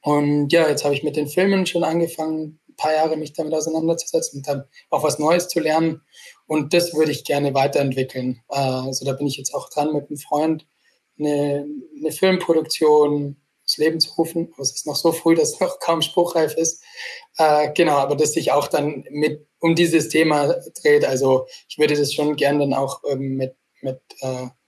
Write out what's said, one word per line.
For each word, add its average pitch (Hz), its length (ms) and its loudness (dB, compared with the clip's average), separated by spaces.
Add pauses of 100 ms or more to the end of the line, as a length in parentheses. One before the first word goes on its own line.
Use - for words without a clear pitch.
Und 147 500 2
ja, 165 160 6
jetzt 147 160 -2
habe 143 100 2
ich 135 80 -4
mit 143 140 -4
den 147 120 -2
Filmen 190 380 2
schon 170 180 0
angefangen, 160 840 -4
ein - 80 -20
paar 156 160 0
Jahre 156 240 2
mich 151 160 -10
damit 156 220 -4
auseinanderzusetzen 160 840 -2
und 135 80 -10
dann 139 160 -4 (260)
auch 147 140 0
was 143 140 0
Neues 170 300 2
zu - 120 -2
lernen. 156 420 0 (440)
Und 151 280 -2
das 170 180 2
würde 151 200 2
ich 143 120 -8
gerne 143 300 0
weiterentwickeln. 131 840 -2 (100)
Äh, 139 80 -4
also 131 460 -4
da 139 80 -2
bin 143 140 -4
ich 131 100 -4
jetzt - 180 -10
auch 135 160 -8
dran, 151 220 -2
mit 151 160 -4
einem 147 100 -10
Freund 156 480 -2 (520)
eine, 143 480 -2 (320)
eine 156 120 -4
Filmproduktion 151 1300 2 (260)
ins - 160 -4
Leben 160 220 0
zu - 140 0
rufen. 165 380 -2
Aber - 100 -14
es - 120 -4
ist - 120 -10
noch 143 100 -4
so 165 160 2
früh, 165 240 2
dass 156 180 0
es - 60 -16
noch 180 180 -2
kaum 165 240 0
spruchreif 160 520 0
ist. - 280 -4 (560)
Äh, 151 360 4
genau, 156 220 4
aber 139 200 0
dass 147 160 2
sich 127 180 0
auch 143 160 2
dann 147 420 -2
mit, 147 380 -4 (140)
um 165 160 2
dieses 165 320 2
Thema 156 440 2 (300)
dreht. 147 220 6
Also 131 420 2 (220)
ich - 100 -16
würde 147 180 4
das 143 160 0
schon 151 220 0
gerne 143 240 2
dann 139 160 0
auch, 135 340 -4
ähm, 135 280 -4
mit, 131 200 -6 (240)
mit, 135 200 -8 (200)
äh, 127 280 -6 (200)